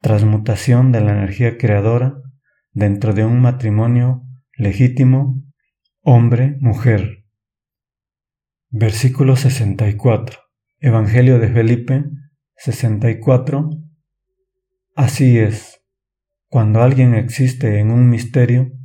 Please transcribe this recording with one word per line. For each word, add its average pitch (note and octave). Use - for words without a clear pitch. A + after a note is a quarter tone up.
Transmutación G#2+
de A#2
la G#2
energía G#2
creadora A#2
dentro G2+
de G#2+
un A#2
matrimonio B2
legítimo, B2+
hombre-mujer. A#2+
Versículo B2+
sesenta G#2+
y G2+
cuatro. A2+
Evangelio A#2+
de A2
Felipe, A#2+
sesenta A2+
y G#2+
cuatro. C3+
Así B2+
es, -
cuando A2
alguien B2+
existe A#2
en G#2+
un A#2+
misterio B2